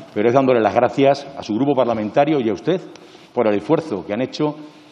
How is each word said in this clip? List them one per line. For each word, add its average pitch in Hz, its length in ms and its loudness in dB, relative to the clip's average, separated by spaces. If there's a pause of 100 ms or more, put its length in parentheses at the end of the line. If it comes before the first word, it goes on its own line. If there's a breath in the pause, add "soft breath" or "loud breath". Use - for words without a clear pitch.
(140)
pero 104 160 2
es 120 40 2
dándole 131 280 4
las 104 120 2
gracias 135 540 2 (100)
a - 60 -14
su 110 100 -4
grupo 135 220 0
parlamentario 123 640 0
y 113 100 0
a 104 40 0
usted 160 260 -2 (540 loud breath)
por 120 140 0
el 104 80 2
esfuerzo 104 500 -2
que 95 80 -6
han 110 80 -4
hecho 151 340 -4 (360 loud breath)